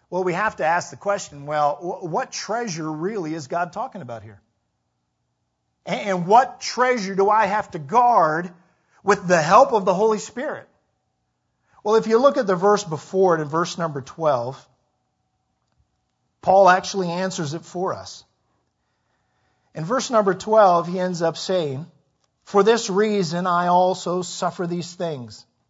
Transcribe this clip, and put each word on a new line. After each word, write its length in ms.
Well, 140
we 120
have 220
to 80
ask 260
the 60
question, 500
well, 280
wh-, 300
what 260
treasure 600
really 440
is 140
God 240
talking 300
about 200
here? 180
A-, 60
and 380
what 320
treasure 560
do 120
I 180
have 260
to 80
guard 720
with 240
the 160
help 300
of 120
the 80
Holy 260
Spirit? 500
Well, 140
if 100
you 120
look 180
at 100
the 80
verse 300
before 520
it, 60
in 60
verse 300
number 220
twelve, 640
Paul 280
actually 420
answers 440
it 100
for 280
us. 300
In 100
verse 240
number 260
twelve, 520
he 140
ends 200
up 160
saying, 480
"For 180
this 260
reason 600
I 180
also 560
suffer 460
these 260
things. 500